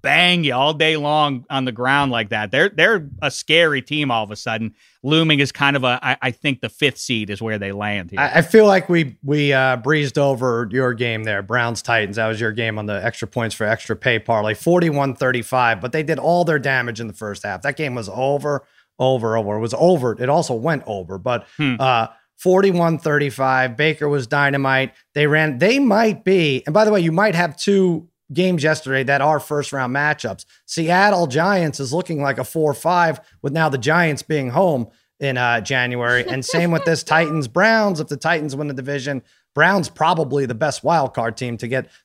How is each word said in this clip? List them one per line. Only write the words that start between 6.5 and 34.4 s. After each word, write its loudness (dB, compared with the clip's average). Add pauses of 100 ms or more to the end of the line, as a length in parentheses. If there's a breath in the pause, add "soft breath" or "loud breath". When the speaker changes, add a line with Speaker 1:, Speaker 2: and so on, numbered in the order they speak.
Speaker 1:
the -6
fifth 0
seed -4
is -8
where -4
they -6
land -6
here. -6
Speaker 2:
I, 2
I 6
feel 6
like 4
we, 0
we, 0
uh, 2
breezed -2
over 0
your 0
game -4
there, -2
Browns -2
Titans. 0
That 0
was -2
your -2
game -4
on -6
the -4
extra -6
points -4
for -8
extra -2
pay 0
parlay, 0
forty-one 0
thirty-five, 0
but -8
they -2
did -2
all 0
their 0
damage -2
in -8
the -10
first -10
half. -8
That -4
game -6
was -8
over, -2 (340 soft breath)
over, 0
over. -2
It -4
was -4
over. 2
It -2
also 0
went -2
over, -8
but, -4 (120)
Speaker 1:
Hmm. -2
Speaker 2:
uh, 2 (280 soft breath)
forty-one 2
thirty-five. 0
Baker 0
was -2
dynamite. 0 (220 soft breath)
They 2
ran, 0
they 2
might 2
be, 2
and -2
by 6
the 4
way, 4
you 2
might 2
have 0
two 2 (240)
games 0
yesterday 0
that 2
are 2
first -4
round -4
matchups. -2 (220 soft breath)
Seattle 2
Giants 0
is -6
looking -4
like 0
a -4
four 0
five 2 (200 soft breath)
with -4
now 2
the 0
Giants 2
being -2